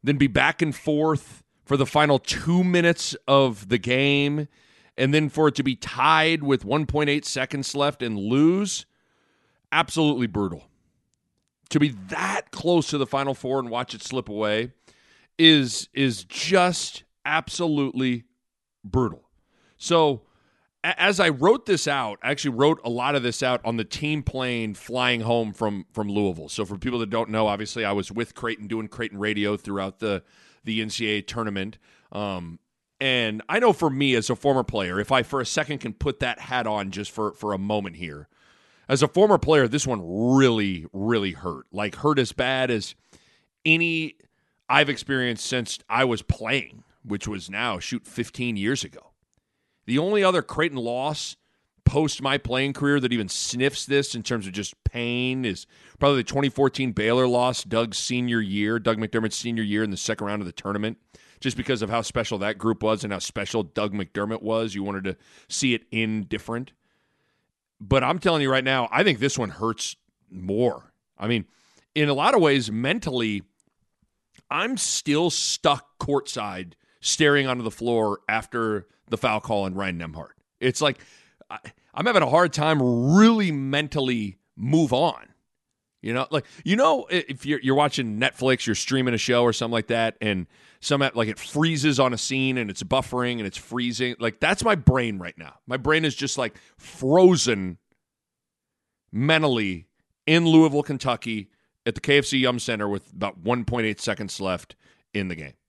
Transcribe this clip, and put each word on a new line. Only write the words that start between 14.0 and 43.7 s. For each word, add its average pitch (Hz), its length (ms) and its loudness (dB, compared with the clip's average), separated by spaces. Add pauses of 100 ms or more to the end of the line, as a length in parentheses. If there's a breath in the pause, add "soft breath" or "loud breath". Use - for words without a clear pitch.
slip 127 260 -6
away 107 440 -2 (640 soft breath)
is, 151 580 6
is 131 280 0
just - 800 0 (220)
absolutely 143 1000 -2 (600)
brutal. 113 460 -2 (480)
So, 156 440 2 (640)
a-, 170 160 -2
as 185 180 0
I 190 120 4
wrote 156 340 2
this 180 240 0
out, 123 340 -4
I 123 80 -2
actually 143 240 -4
wrote 147 300 4
a - 60 -4
lot 123 240 -2
of 135 80 0
this 120 200 -4
out 127 220 0
on 113 140 -2
the 110 60 -4
team 151 380 -6
plane 120 520 -4
flying 123 480 -2
home 113 320 -2
from, 104 360 -4
from 104 200 -6
Louisville. 92 400 -2
So 104 160 -6
for 101 100 -10
people 123 220 -4
that 113 100 -4
don't 113 220 -4
know, 110 160 2
obviously 104 400 -4
I 98 60 0
was 101 200 -4
with 113 220 -6
Creighton 110 320 -6
doing 110 220 -6
Creighton 101 300 -10
radio 104 380 0
throughout 98 440 -8
the, 101 220 -2 (420 soft breath)
the 110 180 -2
N 110 80 -6
C 113 180 -4
A 107 100 0
A 98 40 -4
tournament. 104 560 -6 (340 soft breath)
Um, 92 460 -8 (420)
and 120 480 0
I 180 100 0
know 233 140 4
for 165 160 2
me 135 260 2
as 113 140 0
a 120 80 0
former 131 260 2
player, 98 380 -2
if 104 100 -4
I 131 120 2
for 135 180 -4
a 120 60 -4
second 147 320 -4
can 113 160 -10
put - 260 -4
that 123 180 -4
hat 127 280 -4
on 104 240 -4
just 101 200 -10
for, 107 220 -4
for 104 220 -4
a 95 40 -4
moment 98 380 -4
here, 76 320 -12 (580 soft breath)
as 131 160 2
a 143 60 4
former 202 300 6
player, 147 280 4
this 131 200 -2
one 113 160 -4 (340)
really, 107 560 4
really 101 400 0
hurt. 76 400 -8
Like, 104 240 -6
hurt 143 220 0
as 123 140 0
bad 131 380 0
as 110 240 -4 (680 soft breath)
any 160 520 0 (520)